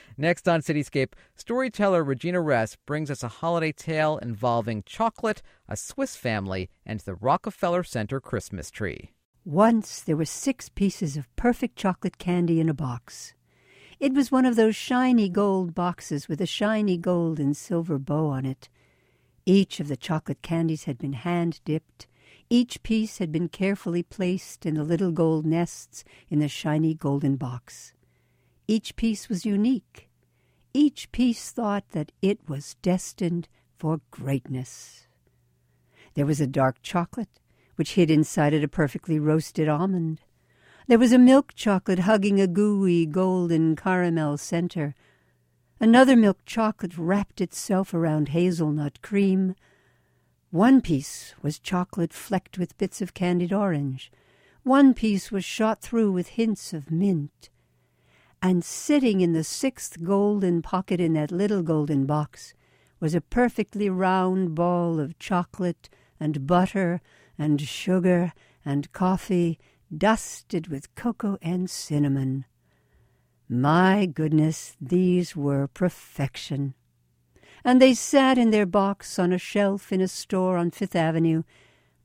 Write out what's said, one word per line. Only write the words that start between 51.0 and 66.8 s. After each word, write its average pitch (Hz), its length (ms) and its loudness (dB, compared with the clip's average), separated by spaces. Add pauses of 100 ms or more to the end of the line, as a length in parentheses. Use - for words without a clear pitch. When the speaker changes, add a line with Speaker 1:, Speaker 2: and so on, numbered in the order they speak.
Speaker 2:
was 147 160 -4
chocolate 180 560 -4
flecked - 460 -6
with 175 180 -6
bits - 240 -6
of 185 140 -8
candied 175 360 -2
orange. 151 600 -2 (500)
One 269 320 8
piece 208 380 0
was 196 120 -4
shot 220 380 -2
through 220 300 0
with 180 160 -2
hints 220 460 -2
of 156 180 -10
mint. 165 580 -2 (880)
And 180 240 2
sitting 254 580 0
in 170 120 4
the 160 100 0
sixth - 600 -6
golden 196 580 2
pocket 185 380 -4
in 165 140 2
that 151 180 0
little 196 320 0
golden 151 420 0
box 147 480 -4 (460)
was 160 160 -2
a 175 60 0
perfectly 214 680 -2
round 185 640 0
ball 170 460 0
of 151 180 -6
chocolate - 720 -4 (300)
and 151 260 -4
butter 180 560 2 (360)